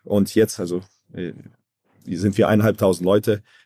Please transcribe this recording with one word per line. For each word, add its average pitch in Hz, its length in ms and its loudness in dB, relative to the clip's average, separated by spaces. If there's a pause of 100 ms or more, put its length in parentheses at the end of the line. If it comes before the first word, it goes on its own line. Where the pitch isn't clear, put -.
Und 101 300 0
jetzt, 110 240 2
also, 90 220 -6 (320)
äh, 90 220 -10 (720)
sind 98 320 -2
wir 92 100 4
eineinhalbtausend 101 560 2
Leute. 104 380 0 (240)